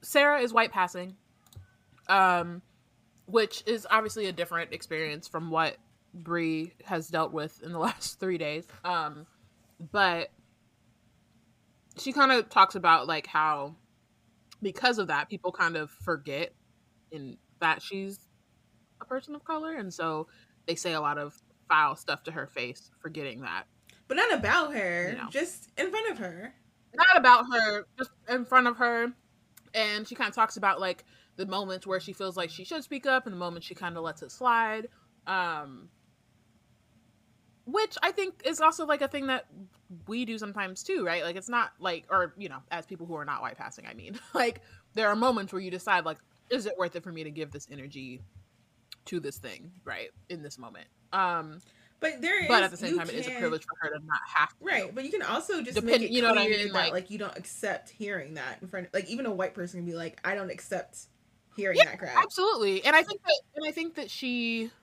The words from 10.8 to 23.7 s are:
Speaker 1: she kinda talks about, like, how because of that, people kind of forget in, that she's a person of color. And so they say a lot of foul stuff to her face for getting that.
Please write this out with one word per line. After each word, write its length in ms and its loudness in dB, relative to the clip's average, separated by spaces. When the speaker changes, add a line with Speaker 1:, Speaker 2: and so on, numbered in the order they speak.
Speaker 1:
she 140 -6
kinda 300 6
talks 320 6
about, 320 6
like, 200 -2
how 500 0
because 360 0
of 100 -2
that, 200 -2
people 240 -6
kind 240 0
of 140 -4
forget 600 -6
in, 260 -14
that 220 2
she's 360 -8
a 40 -16
person 300 -8
of 100 -16
color. 300 -6
And 180 -8
so 360 -4
they 80 0
say 200 -4
a 60 0
lot 180 0
of 180 -8
foul 280 6
stuff 280 -6
to 80 -8
her 140 -6
face 440 -10
for 80 -10
getting 340 -10
that. 240 -8